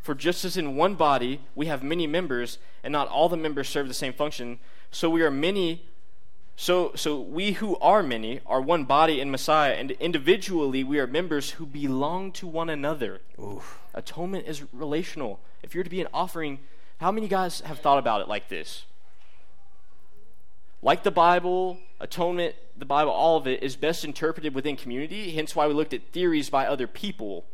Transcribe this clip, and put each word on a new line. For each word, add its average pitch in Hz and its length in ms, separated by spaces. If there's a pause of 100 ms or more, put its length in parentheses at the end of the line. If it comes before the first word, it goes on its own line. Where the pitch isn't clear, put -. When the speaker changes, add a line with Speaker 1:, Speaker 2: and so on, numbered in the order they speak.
Speaker 1:
For 143 140
just 170 280
as 180 120
in 147 180
one 180 220
body 139 460 (120)
we 147 120
have 135 180
many 165 240
members, 139 500 (240)
and 131 80
not 147 160
all 151 220
the 170 80
members 147 320
serve 143 180
the 123 80
same 131 200
function, 123 440 (320)
so - 180
we 165 140
are 151 80
many, 165 540 (720)
so, 180 380
so 147 260
we 165 320
who - 260
are 196 220
many 120 460
are 131 140
one 151 240
body 143 360
in 139 80
Messiah, 143 440
and 135 180
individually 156 920
we 143 160
are 127 80
members 151 440
who 160 140
belong 143 640
to 185 160
one 165 240
another." 139 520 (200)
Speaker 2:
Oof. - 380 (120)
Speaker 1:
Atonement 175 540
is 147 160 (100)
relational. 147 680 (240)
If - 100
you're 180 80
to 170 80
be 180 100
an 160 140
offering, 156 460 (400)
how 175 100
many 220 160
guys 185 360
have 151 180
thought 139 180
about 113 220
it - 80
like 104 200
this? - 360 (2000)
Like 170 220
the 202 80
Bible, 180 680 (200)
atonement, 175 560 (220)
the 143 80
Bible, 143 260
all 156 260
of 135 120
it 131 120
is 131 140
best 165 300
interpreted 151 500
within 139 220
community, 160 560
hence 156 240
why 151 100
we 151 80
looked 151 180
at - 200
theories 160 380
by 135 160
other 127 200
people 104 680